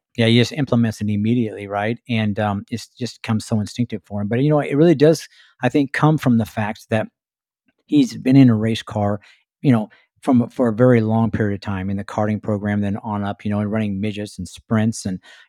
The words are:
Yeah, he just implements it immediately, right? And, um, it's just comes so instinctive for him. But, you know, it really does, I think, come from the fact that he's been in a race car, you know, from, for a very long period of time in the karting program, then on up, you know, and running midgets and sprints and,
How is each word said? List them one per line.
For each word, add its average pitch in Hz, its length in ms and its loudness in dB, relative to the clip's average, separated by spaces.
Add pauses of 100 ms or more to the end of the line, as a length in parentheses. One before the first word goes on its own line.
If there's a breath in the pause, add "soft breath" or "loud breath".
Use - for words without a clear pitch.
(160)
Yeah, 117 100 4
he 113 120 6
just 120 140 2
implements 117 480 0
it 107 100 -4
immediately, 104 560 -2
right? 101 320 -4 (100)
And, 110 300 -2
um, 104 320 -2
it's 117 160 -8
just - 380 -12
comes 110 200 -2
so 113 140 -2
instinctive 107 460 -6
for 104 160 -10
him. 101 80 -6
But, 120 160 0
you 147 40 2
know, 151 120 2
it 135 160 -4
really 165 180 6
does, 147 340 4 (320 soft breath)
I 127 80 0
think, 143 240 0
come 151 240 2
from 123 220 2
the 107 80 0
fact 107 440 -8
that 110 180 -2 (800)
he's 135 300 2
been 123 200 2
in 135 120 10
a 117 60 4
race 110 300 -2
car, 104 360 -2 (400 soft breath)
you 147 120 2
know, 107 160 0 (320 soft breath)
from, 120 300 0
for 123 180 -2
a 110 60 -2
very 123 260 4
long 110 300 0
period 101 240 -2
of 98 60 -10
time 95 300 -6
in 98 60 -4
the 101 80 -8
karting 107 380 -4
program, 104 380 -4
then 101 180 -4
on 104 260 -8
up, 101 200 -10
you 104 60 -4
know, 104 100 -2
and 104 100 -4
running 104 300 -4
midgets 104 380 -8
and 92 100 -10
sprints 110 580 -2
and, 92 140 -6 (280 loud breath)